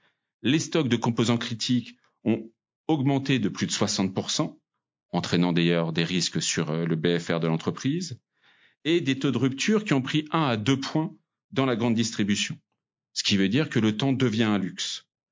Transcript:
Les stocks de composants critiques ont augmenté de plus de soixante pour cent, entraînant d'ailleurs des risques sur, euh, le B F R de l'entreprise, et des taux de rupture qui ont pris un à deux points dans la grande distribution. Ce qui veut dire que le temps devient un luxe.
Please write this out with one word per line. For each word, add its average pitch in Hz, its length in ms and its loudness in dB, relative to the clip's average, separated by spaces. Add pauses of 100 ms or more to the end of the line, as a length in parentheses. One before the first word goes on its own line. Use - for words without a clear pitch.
(420)
Les 135 160 2
stocks 151 300 0
de 117 80 2
composants 117 420 0
critiques 120 580 -4 (280)
ont - 260 0 (360)
augmenté 139 520 2
de 104 100 0
plus 90 180 -4
de 85 60 -4
soixante 98 400 0
pour - 180 -4
cent, - 300 -4 (500)
entraînant 87 420 2
d'ailleurs 85 400 2
des 82 120 0
risques 82 380 -2
sur, 78 280 -2
euh, 80 140 -2
le 82 120 0
B 85 220 2
F 85 120 -10
R 82 100 0
de 82 60 -2
l'entreprise, 123 720 -4 (640)
et 165 160 2
des 135 180 0
taux 143 120 0
de 120 80 2
rupture 165 460 0
qui - 100 2
ont 131 80 2
pris 151 300 -2
un 160 120 2
à 123 120 2
deux 107 220 2
points 156 360 -4 (380)
dans 135 140 2
la 123 100 2
grande 117 180 2
distribution. 107 640 0 (540)
Ce - 100 -6
qui - 140 2
veut 95 120 4
dire 151 220 0
que 139 80 0
le 107 180 2
temps 139 160 0
devient 117 320 2
un 104 140 2
luxe. - 480 -6 (260)